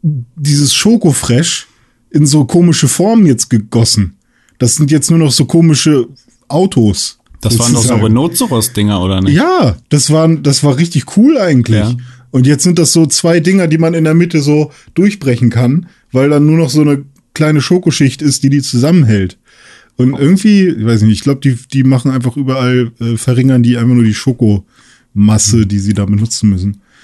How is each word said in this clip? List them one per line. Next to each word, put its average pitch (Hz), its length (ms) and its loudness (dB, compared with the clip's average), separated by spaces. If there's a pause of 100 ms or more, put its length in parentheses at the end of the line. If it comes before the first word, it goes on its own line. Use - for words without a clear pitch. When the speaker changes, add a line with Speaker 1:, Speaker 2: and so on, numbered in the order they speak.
Speaker 1:
dieses 143 720 -2
Schokofresh - 920 0 (420)
in 147 160 2
so 147 180 2
komische 170 440 2
Formen 214 380 2
jetzt 127 240 0
gegossen? 110 680 -2 (420)
Das - 180 -2
sind 147 140 0
jetzt 151 200 0
nur 165 80 4
noch 151 140 2
so 143 120 0
komische 151 640 2 (400)
Autos. 143 680 -2 (220)
Speaker 2:
Das 113 180 -2
waren 120 140 0
doch 120 100 0
so 117 60 0
Speaker 1:
sozusagen. 117 140 0
Speaker 2:
Rhinoceros-Dinger, 110 1000 -2
oder 95 180 -2
nicht? 98 140 0
Speaker 1:
Ja, 254 420 0 (140)
das 147 200 -2
waren, 160 320 2
das 143 220 -2
war 139 120 2
richtig 165 400 -4
cool 269 220 4
eigentlich. 123 400 0
Speaker 2:
Ja. 110 160 -2 (360)
Speaker 1:
Und 131 160 2
jetzt 147 180 2
sind 175 140 2
das 170 140 0
so 165 140 2
zwei 170 340 0
Dinger, 185 280 0
die 156 100 0
man 165 160 0
in 160 100 0
der 156 100 0
Mitte 170 260 0
so 147 300 0 (240)
durchbrechen 135 560 0
kann, 123 360 -2 (260)
weil 135 180 0
dann 147 160 2
nur 156 120 2
noch 156 120 -2
so 123 100 0
eine 143 240 0 (300)
kleine 156 260 0
Schokoschicht 156 640 -2
ist, 147 200 -2
die 139 80 2
die 139 120 0
zusammenhält. 120 760 0 (580)
Und 127 220 0
irgendwie, 190 500 2
ich 110 180 -4
weiß 113 160 2
nicht, 110 100 4
ich 101 80 -2
glaub, 139 220 -2
die, 131 140 0 (160)
die 135 120 0
machen 131 260 2
einfach 123 260 -4
überall, 127 640 -2
äh, 117 160 -4
verringern 127 460 0
die 120 140 2
einfach 120 180 0
nur 120 100 4
die 107 100 2
Schokomasse, 107 1500 -2
Speaker 2:
Hm. 98 60 -2
Speaker 1:
die 101 100 -2
sie 101 160 -2
da 101 100 -2
benutzen 104 460 -2
müssen. 98 300 -4 (240)